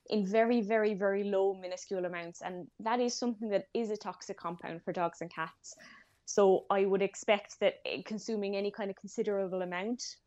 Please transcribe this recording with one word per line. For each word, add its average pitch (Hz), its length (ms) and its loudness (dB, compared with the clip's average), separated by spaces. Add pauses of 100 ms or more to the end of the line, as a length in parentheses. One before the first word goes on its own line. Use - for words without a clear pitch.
(100)
in 208 160 2
very, 226 340 4
very, 214 340 2
very 196 300 2
low 196 300 2
minuscule 185 500 -6
amounts. 170 380 -8
And 180 240 -8 (140)
that 220 200 0
is 240 180 0
something 226 320 -2
that 196 240 0
is 226 160 0
a 214 60 -2
toxic 196 420 -10
compound 170 440 -8
for 185 100 -4
dogs 170 280 -2
and 170 120 -8
cats. - 420 -10 (540)
So 190 420 6
I 196 140 4
would 196 180 2
expect - 580 0
that, 202 140 4 (120)
eh, 104 180 -6
consuming 202 520 -4
any 202 160 -2
kind 202 180 -6
of 190 60 -10
considerable 196 640 -2
amount 185 400 -4 (240)